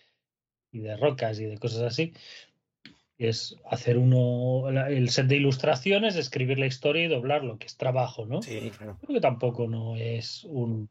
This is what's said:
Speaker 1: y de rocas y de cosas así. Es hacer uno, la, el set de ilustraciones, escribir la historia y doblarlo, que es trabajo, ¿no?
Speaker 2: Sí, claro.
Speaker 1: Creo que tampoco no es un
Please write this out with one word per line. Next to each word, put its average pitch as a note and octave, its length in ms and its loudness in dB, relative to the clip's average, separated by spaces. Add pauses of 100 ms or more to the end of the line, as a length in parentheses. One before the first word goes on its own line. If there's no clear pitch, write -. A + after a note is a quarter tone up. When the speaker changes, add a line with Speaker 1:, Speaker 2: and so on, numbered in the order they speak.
(680)
Speaker 1:
y A2+ 80 -10
de G#2+ 180 -6
rocas A#2 440 0
y A2 60 -6
de G#2+ 120 -8
cosas A2+ 240 -4
así. C#3 320 -2 (1040)
Es A2+ 380 -2 (120)
hacer A#2+ 300 2
uno, B2+ 720 4
la, C3+ 200 2
el B2+ 200 2
set C3 160 2
de C#3 100 6
ilustraciones, D3+ 800 2
escribir C3+ 460 -2
la C3+ 60 2
historia D3+ 380 0
y E3 40 2
doblarlo, C3 500 -2
que - 80 -18
es - 100 -18
trabajo, B2 500 -2
¿no? D3+ 160 -4
Speaker 2:
Sí, A2 360 -8
claro. G#2 220 -12
Speaker 1:
Creo C#4+ 160 -4
que G#3+ 40 0
tampoco B2 460 0
no A2+ 300 -4
es A2+ 480 -6
un A#2 460 -4